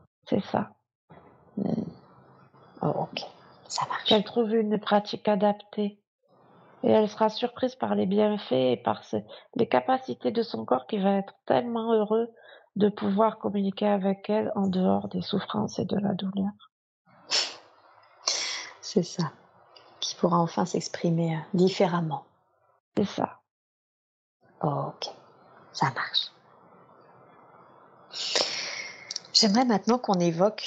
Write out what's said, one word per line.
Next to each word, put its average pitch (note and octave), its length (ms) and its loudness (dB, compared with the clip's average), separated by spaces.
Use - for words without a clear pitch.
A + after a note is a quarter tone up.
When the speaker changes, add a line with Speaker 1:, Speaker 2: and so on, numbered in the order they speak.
Speaker 1:
C'est - 160 0
ça. - 280 -4
Speaker 2:
Hmm. - 280 -2
Oh, - 60 0
ok. - 340 -4
Ça - 180 -6
marche. - 220 -6
Speaker 1:
Qu'elle G#3+ 160 4
trouve A3+ 280 0
une G#3+ 260 2
pratique G#3 500 0
adaptée. G#3 720 0
Et A3+ 80 4
elle G#3+ 180 6
sera A3 200 2
surprise B3 460 -4
par G#3 200 -2
les G#3 100 2
bienfaits G#3 460 2
et B3+ 260 4
par - 280 -2
ce... A2 120 -4
les A3+ 140 2
capacités B3 600 0
de A3+ 120 0
son A3 220 -10
corps B3+ 220 0
qui A3 100 -2
va G3 160 2
être G3 200 -2
tellement A#3 480 0
heureux A3 360 2
de G3+ 140 6
pouvoir G#3 500 2
communiquer G3 480 -2
avec G3 420 0
elle G#3+ 260 0
en G3 120 0
dehors F#3+ 400 2
des F3+ 140 -4
souffrances - 580 -4
et - 60 0
de F#3 120 -2
la G3 160 0
douleur. G3 380 -4
Speaker 2:
C'est - 220 2
ça. D#3+ 280 -4
Qui - 160 -8
pourra F3 240 2
enfin E3+ 260 0
s'exprimer, E3 680 -2
euh, D#3+ 40 -6
différemment. F3 680 2
Speaker 1:
C'est G3+ 100 2
ça. - 340 -4
Speaker 2:
Ok. C#3 460 -4
Ça - 200 0
marche. - 380 -4
J'aimerais A3 320 4
maintenant A#3+ 340 2
qu'on G3+ 200 0
évoque F3 480 2